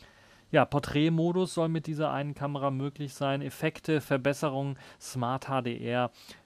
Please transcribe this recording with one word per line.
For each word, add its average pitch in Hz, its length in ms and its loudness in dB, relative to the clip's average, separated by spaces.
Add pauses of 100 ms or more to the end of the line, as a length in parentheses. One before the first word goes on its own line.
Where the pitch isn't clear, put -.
(500)
Ja, 143 140 6
Porträtmodus 165 920 2
soll 165 140 2
mit 160 180 -2
dieser 151 240 -2
einen 139 240 -4
Kamera 143 380 -2
möglich 139 420 -4
sein, 139 260 0
Effekte, 151 600 0
Verbesserungen, 139 800 0 (220)
Smart 127 480 -4
H 135 140 0
D 117 160 -4
R, 120 320 0 (360)